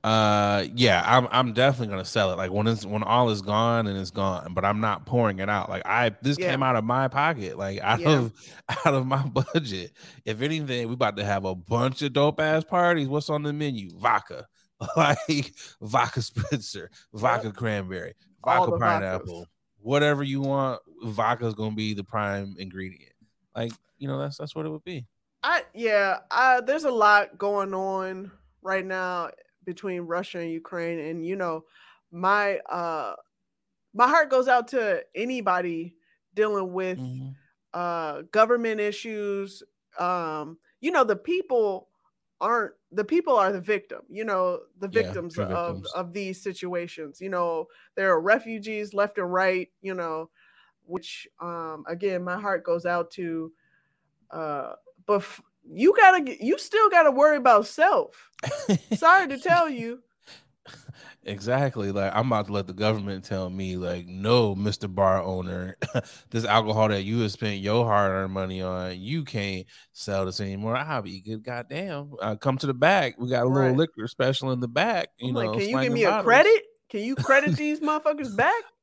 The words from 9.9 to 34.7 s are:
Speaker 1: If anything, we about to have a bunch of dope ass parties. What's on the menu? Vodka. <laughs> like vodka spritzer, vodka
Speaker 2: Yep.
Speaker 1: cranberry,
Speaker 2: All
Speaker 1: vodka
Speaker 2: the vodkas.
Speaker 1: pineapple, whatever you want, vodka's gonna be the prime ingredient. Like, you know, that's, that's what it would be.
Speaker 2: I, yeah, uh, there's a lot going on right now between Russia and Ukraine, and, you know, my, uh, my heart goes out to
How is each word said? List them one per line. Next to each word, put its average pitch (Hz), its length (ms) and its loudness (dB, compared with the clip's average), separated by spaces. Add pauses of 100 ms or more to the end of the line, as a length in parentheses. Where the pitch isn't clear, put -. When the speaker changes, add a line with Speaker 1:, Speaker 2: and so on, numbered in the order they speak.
Speaker 1:
If 110 180 -6
anything, 135 460 -4
we 120 60 -4
about 110 240 0
to 101 60 -2
have 98 200 -2
a 92 100 -2
bunch 117 480 -2
of 139 100 -2
dope 147 280 2
ass 156 240 0
parties. 175 440 2
What's 147 220 -2
on 147 140 -2
the 147 80 -4
menu? 135 440 -4
Vodka. - 520 -2 (420)
<laughs> - 60 -4
like 147 560 0 (280)
vodka 117 400 -2
spritzer, 110 680 -6 (240)
vodka 113 360 0
Speaker 2:
Yep. 101 80 -10
Speaker 1:
cranberry, 95 580 -6 (300)
Speaker 2:
All 123 220 4
Speaker 1:
vodka 170 60 0
Speaker 2:
the 170 60 -2
vodkas. - 20 -2
Speaker 1:
pineapple, 92 680 -2 (340)
whatever 143 420 2
you 139 180 -2
want, 135 400 -2 (240)
vodka's 113 500 0
gonna 107 200 -6
be 107 200 -4
the 98 100 -8
prime 101 540 -4
ingredient. 92 540 -12 (420)
Like, 117 180 -6 (260)
you 139 100 -8
know, 135 100 -6
that's, 139 200 -8
that's 143 160 -12
what 156 120 -8
it 156 40 -6
would 156 140 -12
be. 151 220 -12 (360)
Speaker 2:
I, 320 220 0 (100)
yeah, 208 440 2 (120)
uh, 254 300 4
there's 285 240 0
a 277 60 2
lot 208 460 6
going 202 380 -2
on 190 560 -4 (320)
right 190 240 -2
now 185 440 -4 (340)
between 180 380 -6
Russia 175 360 -4
and 170 140 -6
Ukraine, 170 460 -6
and, 160 280 -6
you 190 100 -4
know, 165 280 -4 (460)
my, 196 480 2 (120)
uh, 160 440 -4 (800)
my 240 140 6
heart 302 220 4
goes 254 180 4
out 240 200 4
to 214 340 0 (120)